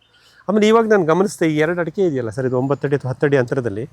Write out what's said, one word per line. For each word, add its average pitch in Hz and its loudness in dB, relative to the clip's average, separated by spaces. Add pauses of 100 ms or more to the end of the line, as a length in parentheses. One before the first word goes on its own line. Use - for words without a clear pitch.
(500)
ಆಮೇಲೆ 208 2
ಇವಾಗ 226 4
ನಾನ್ 208 2
ಗಮನಿಸ್ದೆ, 165 2
ಈ 151 -2
ಎರಡು 160 0
ಅಡಿಕೆ 170 -6
ಇದೆಯಲ್ಲ 135 -2
ಸರ್, 127 -6
ಇದು 127 -2
ಒಂಬತ್ತು 139 -2
ಅಡಿ 143 -2
ಅಥವಾ 131 -6
ಹತ್ತು 127 -2
ಅಡಿ 143 2
ಅಂತರದಲ್ಲಿ 120 -4